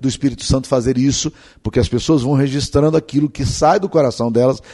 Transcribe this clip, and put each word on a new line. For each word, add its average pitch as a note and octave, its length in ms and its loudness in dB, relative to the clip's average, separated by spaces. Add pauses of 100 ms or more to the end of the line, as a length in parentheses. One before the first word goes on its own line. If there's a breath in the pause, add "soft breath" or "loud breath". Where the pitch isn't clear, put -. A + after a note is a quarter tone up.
do C3 80 -2
Espírito B2 360 -4
Santo B2+ 220 0
fazer B2+ 300 0
isso, C#3 340 0 (320 soft breath)
porque A2 160 -2
as A#2+ 100 2
pessoas C3 340 0
vão C3+ 100 0
registrando C#3+ 640 0
aquilo D3 320 -2
que - 160 -6
sai D#3 340 2
do G3 100 -2
coração A#2+ 440 0
delas, B2 300 2 (120 loud breath)